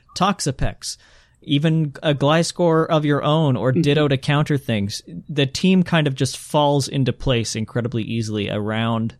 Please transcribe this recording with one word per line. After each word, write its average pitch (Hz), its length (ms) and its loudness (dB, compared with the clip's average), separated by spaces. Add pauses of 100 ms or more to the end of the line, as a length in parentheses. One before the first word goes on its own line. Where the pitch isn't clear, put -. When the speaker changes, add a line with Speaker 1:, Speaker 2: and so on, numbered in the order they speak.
(160)
Speaker 1:
Toxapex, - 800 -2 (440)
even 156 600 2
a 151 140 2
Gliscor 160 720 2
of 151 180 2
your 147 180 2
own 147 320 2
or 113 160 0
Speaker 2:
Mm-hmm. 165 100 2
Speaker 1:
Ditto 147 260 2
to 139 100 2
counter 147 400 0
things. 107 440 -4 (280)
The 143 160 0
team 185 380 2
kind 156 240 2
of 135 80 -2
just 131 220 -4
falls 143 500 0
into 127 260 0
place 117 420 -2
incredibly 117 480 -4
easily 107 460 -4
around, 110 720 -2